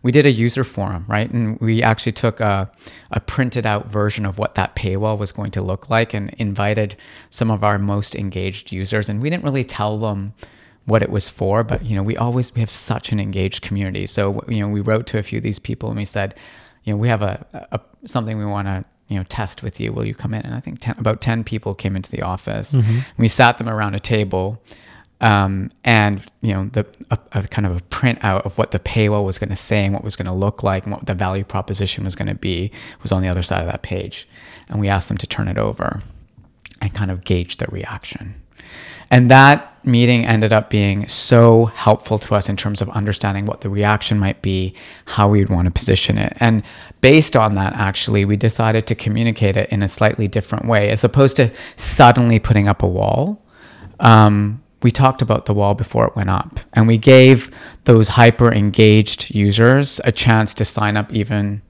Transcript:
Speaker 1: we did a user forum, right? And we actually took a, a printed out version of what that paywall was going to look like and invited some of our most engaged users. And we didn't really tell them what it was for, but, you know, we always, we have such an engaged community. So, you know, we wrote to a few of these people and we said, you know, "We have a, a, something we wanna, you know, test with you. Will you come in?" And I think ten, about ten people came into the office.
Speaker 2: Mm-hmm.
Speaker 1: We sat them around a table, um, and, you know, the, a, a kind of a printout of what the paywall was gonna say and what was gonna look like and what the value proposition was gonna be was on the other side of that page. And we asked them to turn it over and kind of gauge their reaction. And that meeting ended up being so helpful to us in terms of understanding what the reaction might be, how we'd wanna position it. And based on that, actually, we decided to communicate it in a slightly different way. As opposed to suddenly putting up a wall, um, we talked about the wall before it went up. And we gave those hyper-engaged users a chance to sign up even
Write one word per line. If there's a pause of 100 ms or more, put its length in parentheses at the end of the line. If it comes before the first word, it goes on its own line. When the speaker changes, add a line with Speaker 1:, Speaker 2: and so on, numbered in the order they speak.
Speaker 1:
we
did
a
user
forum,
right?
And
we
actually
took
a, (400)
a
printed
out
version
of
what
that
paywall
was
going
to
look
like
and
invited (340)
some
of
our
most
engaged
users.
And
we
didn't
really
tell
them (520)
what
it
was
for,
but,
you
know,
we
always,
we
have
such
an
engaged
community.
So,
you
know,
we
wrote
to
a
few
of
these
people
and
we
said, (500)
you
know,
"We
have
a,
a, (280)
something
we
wanna, (240)
you
know,
test
with
you.
Will
you
come
in?"
And
I
think
ten,
about
ten
people
came
into
the
office.
Speaker 2:
Mm-hmm. (180)
Speaker 1:
We
sat
them
around
a
table, (560)
um, (140)
and, (160)
you
know,
the, (260)
a, (140)
a
kind
of
a
printout
of
what
the
paywall
was
gonna
say
and
what
was
gonna
look
like
and
what
the
value
proposition
was
gonna
be (300)
was
on
the
other
side
of
that
page. (440)
And
we
asked
them
to
turn
it
over (760)
and
kind
of
gauge
their
reaction. (760)
And
that (120)
meeting
ended
up
being
so
helpful
to
us
in
terms
of
understanding
what
the
reaction
might
be, (300)
how
we'd
wanna
position
it.
And (380)
based
on
that,
actually,
we
decided
to
communicate
it
in
a
slightly
different
way.
As
opposed
to (280)
suddenly
putting
up
a
wall, (600)
um, (220)
we
talked
about
the
wall
before
it
went
up. (140)
And
we
gave (360)
those
hyper-engaged
users
a
chance
to
sign
up
even